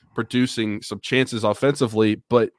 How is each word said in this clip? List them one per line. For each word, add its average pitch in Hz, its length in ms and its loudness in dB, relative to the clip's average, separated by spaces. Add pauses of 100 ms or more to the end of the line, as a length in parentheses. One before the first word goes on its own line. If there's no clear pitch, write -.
(140)
producing 113 680 -2
some 101 180 -10
chances 123 460 -2
offensively, 110 840 2
but 117 300 4